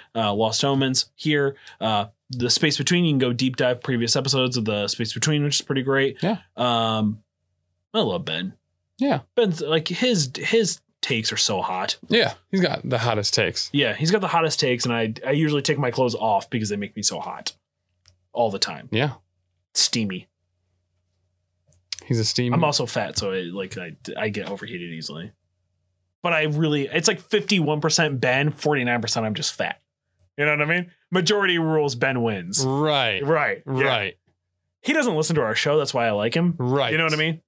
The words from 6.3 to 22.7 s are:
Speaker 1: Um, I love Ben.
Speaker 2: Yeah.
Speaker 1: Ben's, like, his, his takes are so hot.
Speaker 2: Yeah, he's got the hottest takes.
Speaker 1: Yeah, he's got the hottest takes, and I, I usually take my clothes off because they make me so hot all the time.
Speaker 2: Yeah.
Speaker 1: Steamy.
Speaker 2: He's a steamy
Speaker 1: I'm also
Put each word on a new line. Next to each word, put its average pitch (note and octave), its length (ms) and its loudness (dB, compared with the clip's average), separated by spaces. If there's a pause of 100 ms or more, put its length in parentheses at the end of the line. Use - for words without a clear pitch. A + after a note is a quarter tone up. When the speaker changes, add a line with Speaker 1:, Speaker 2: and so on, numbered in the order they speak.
Speaker 1:
Um, A2 680 0 (720)
I A3 60 2
love F3 260 -2
Ben. F#3 260 -6 (460)
Speaker 2:
Yeah. B3 220 0 (160)
Speaker 1:
Ben's, F#3 260 0
like, D#3 260 0
his, F3 480 0
his G#3+ 440 0 (200)
takes A2+ 320 -2
are G2+ 60 -4
so - 240 0
hot. F#2 340 -4 (120)
Speaker 2:
Yeah, A3+ 260 2 (160)
he's F#3+ 100 0
got D3+ 280 0
the B2 100 0
hottest G#2+ 340 0
takes. - 400 0
Speaker 1:
Yeah, C3 220 0
he's D#3+ 160 0
got G#3 100 2
the - 80 -2
hottest E3 320 0
takes, B2 240 2
and A#2+ 100 0
I, A2+ 200 0 (120)
I C3+ 60 -2
usually D3 300 2
take C#3+ 160 0
my B2+ 120 0
clothes B2 240 0
off G#2+ 360 0
because G#2+ 180 -2
they G2+ 80 -4
make G2+ 180 -8
me G#2 80 -8
so F2+ 180 -2
hot - 340 -10 (800)
all A2+ 160 2
the G2 80 -6
time. - 340 -6
Speaker 2:
Yeah. B2 200 0 (600)
Speaker 1:
Steamy. G2 560 -2 (1800)
Speaker 2:
He's A#2+ 140 0
a A2 60 0
steamy B2 280 0
Speaker 1:
I'm E3 120 2
also C#3+ 200 0